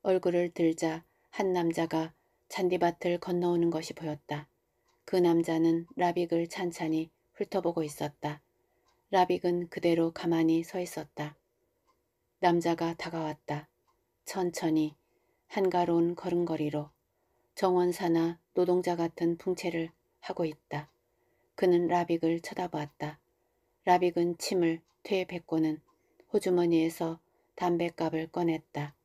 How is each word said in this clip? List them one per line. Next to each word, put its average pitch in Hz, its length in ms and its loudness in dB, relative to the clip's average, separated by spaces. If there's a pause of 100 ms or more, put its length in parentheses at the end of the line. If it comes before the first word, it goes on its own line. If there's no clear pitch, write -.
얼굴을 175 460 2
들자 165 500 0 (260)
한 196 220 0
남자가 165 640 -2 (340)
잔디밭을 175 720 0
건너오는 175 500 0
것이 160 240 -4
보였다. 147 540 -10 (560)
그 - 140 -2
남자는 165 680 2 (120)
라빅을 170 500 0
찬찬히 165 600 -4 (240)
훑어보고 175 500 -4
있었다. 147 580 -8 (680)
라빅은 175 560 2
그대로 165 440 2
가만히 165 520 2
서 180 160 -8
있었다. 151 560 -8 (1040)
남자가 170 540 2
다가왔다. 156 760 -6 (560)
천천히 160 720 0 (520)
한가로운 175 680 2
걸음걸이로 156 720 -2 (680)
정원사나 175 840 2 (140)
노동자 180 420 2
같은 170 420 -2
풍채를 170 540 -4 (300)
하고 180 240 -4
있다. 147 440 -10 (680)
그는 175 320 4
라빅을 170 520 0
쳐다보았다. 151 800 -8 (640)
라빅은 175 540 2
침을 165 420 0 (240)
퇴 185 220 -2
뱉고는 160 560 -2 (500)
호주머니에서 170 880 2 (360)
담뱃갑을 170 760 -2
꺼냈다. 156 720 -4